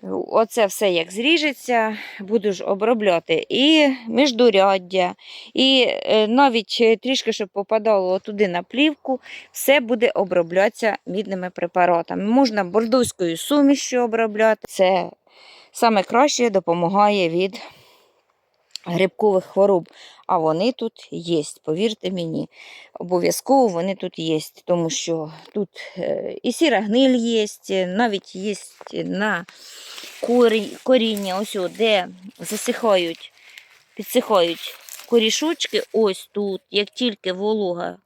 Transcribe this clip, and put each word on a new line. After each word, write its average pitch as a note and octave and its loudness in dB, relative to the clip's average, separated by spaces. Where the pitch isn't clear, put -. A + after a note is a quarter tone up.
Оце G#3 0
все G3 0
як E3+ -2
зріжеться, A#3+ 0
буду G3+ -2
ж F3 -8
обробляти G3 0
і D4 4
міждуряддя, G3 2
і, C4 4
е, G#3+ 2
навіть A3+ 2
трішки, B3 -2
щоб G#3 -6
попадало G3+ 0
туди G#3 -2
на F3 -4
плівку, C4+ -2
все C#4+ 2
буде A#3 0
оброблятися F#3 0
мідними F#3 -6
препаратами. F3 0
Можна A3 2
бордоською G#3 0
сумішю C#4 0
обробляти, A3 0
це - 2
саме A3 2
краще A#3+ 2
допомагає F#3+ 2
від F3+ -2
грибкових F#3 0
хвороб. G3 2
А F#3 0
вони D#3+ 0
тут - -8
є, E3+ -2
повірте F#3 -4
мені. E3 -6
Обов'язково F3+ 0
вони F3+ -4
тут - -10
є, D#3+ -2
тому E3+ 0
що D#3+ -6
тут, G3+ -4
е, - -6
і A#3+ -4
сіра B3 2
гниль B3 4
є, A3+ 0
навіть G3 -4
є F#3+ -6
на F3+ -4
корі-, A3+ 2
коріння, G#3 0
ось G#3+ -6
о, F3+ -2
де F#3+ 0
засихають, F#3+ -2
підсихають F#3 0
корішочки, A#3 0
ось G#3 0
тут, G3+ -6
як G3+ -2
тільки G#3 -4
волога F3+ -4